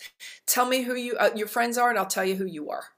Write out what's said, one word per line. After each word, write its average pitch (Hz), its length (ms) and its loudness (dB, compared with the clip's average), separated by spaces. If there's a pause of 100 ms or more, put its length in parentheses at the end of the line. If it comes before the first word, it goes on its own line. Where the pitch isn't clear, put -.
(460)
"Tell 247 200 4
me 254 160 2
who 247 120 -2
you, 247 220 -4
uh, 208 200 4
your 208 120 -4
friends 240 300 0
are, 247 120 4
and 220 80 2
I'll 190 80 0
tell 190 180 -2
you 190 120 0
who 190 100 -2
you 156 240 -8
are." - 160 -8 (120)